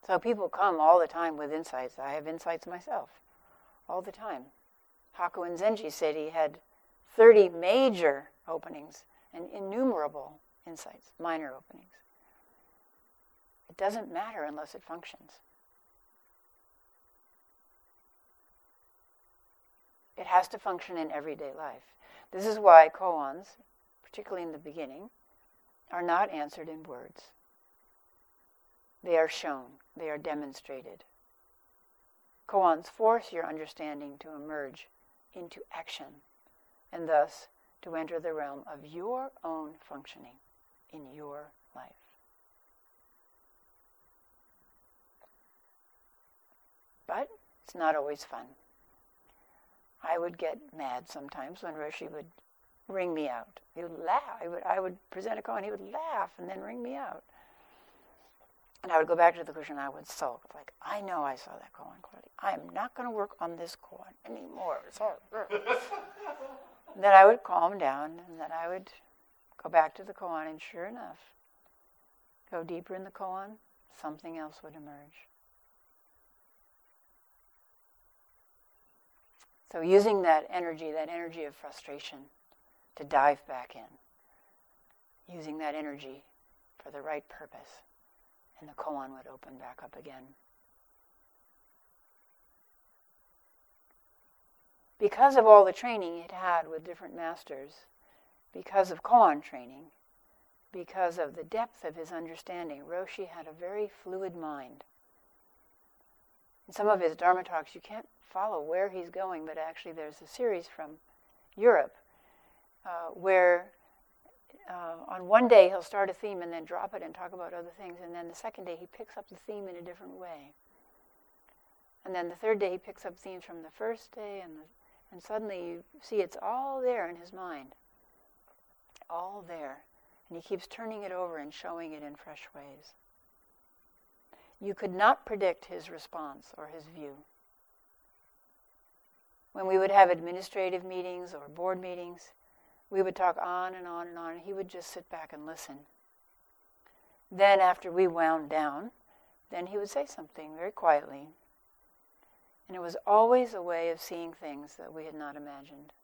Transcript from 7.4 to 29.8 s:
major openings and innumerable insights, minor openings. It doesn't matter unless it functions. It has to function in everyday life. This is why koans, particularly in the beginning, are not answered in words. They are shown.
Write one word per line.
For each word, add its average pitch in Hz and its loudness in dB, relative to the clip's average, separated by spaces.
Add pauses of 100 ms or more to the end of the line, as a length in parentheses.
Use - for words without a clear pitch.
major 175 2 (180)
openings 165 -12 (300)
and 175 -14
innumerable 180 -4 (260)
insights, - -18
minor 160 -6
openings. - -20 (1800)
It - -20
doesn't 208 -4
matter 196 -8
unless 147 -10
it - -18
functions. - -16 (4000)
It 185 -10
has 185 6
to 220 -10
function 185 -8
in 160 -6
everyday 147 -8
life. 139 -14 (360)
This 190 -4
is 214 -2
why 165 12
koans, 165 -4 (460)
particularly 190 -10
in 165 -8
the 147 -12
beginning, 156 -12 (800)
are 175 -4
not 175 2
answered 156 -8
in 160 -14
words. 127 -16 (1800)
They 170 4
are 160 4
shown. 135 -8 (300)